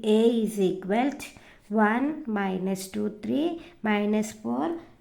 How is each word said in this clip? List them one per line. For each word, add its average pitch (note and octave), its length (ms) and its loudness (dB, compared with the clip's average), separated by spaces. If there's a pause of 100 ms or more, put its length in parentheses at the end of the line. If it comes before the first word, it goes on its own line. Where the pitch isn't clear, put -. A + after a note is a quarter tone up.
(180)
A A3+ 40 6 (220)
is G#3 120 -4 (140)
equal G#3+ 400 0 (760)
one B3 200 2 (300)
minus F#3+ 460 -2 (120)
two G#3 120 -2 (160)
three C4+ 240 0 (400)
minus G#3 420 0 (120)
four B3 260 -2 (320)